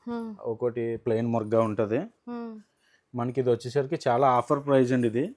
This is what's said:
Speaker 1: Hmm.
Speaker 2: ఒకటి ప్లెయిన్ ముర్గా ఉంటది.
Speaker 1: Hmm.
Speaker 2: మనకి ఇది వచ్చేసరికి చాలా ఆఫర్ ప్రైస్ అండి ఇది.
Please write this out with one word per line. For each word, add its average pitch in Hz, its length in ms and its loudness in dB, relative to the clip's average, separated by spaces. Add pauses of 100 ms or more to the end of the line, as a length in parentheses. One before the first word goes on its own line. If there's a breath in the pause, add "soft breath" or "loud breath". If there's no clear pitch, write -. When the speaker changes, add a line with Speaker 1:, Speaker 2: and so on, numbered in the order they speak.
Speaker 1:
Hmm. 233 300 -8
Speaker 2:
ఒకటి 117 580 -4
ప్లెయిన్ 117 300 0
ముర్గా 113 340 2
ఉంటది. 110 360 0
Speaker 1:
Hmm. 233 640 -10 (560)
Speaker 2:
మనకి 123 260 -4
ఇది 123 80 0
వచ్చేసరికి 127 580 -2
చాలా 131 200 4
ఆఫర్ 139 380 2
ప్రైస్ 131 260 4
అండి 123 160 2
ఇది. 139 300 -2